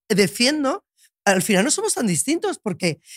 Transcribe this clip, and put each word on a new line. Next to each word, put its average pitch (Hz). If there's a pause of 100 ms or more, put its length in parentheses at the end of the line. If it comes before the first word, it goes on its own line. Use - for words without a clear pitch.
defiendo, 262 (400)
al 190
final 196
no 294
somos 403
tan -
distintos, 302
porque 175 (160)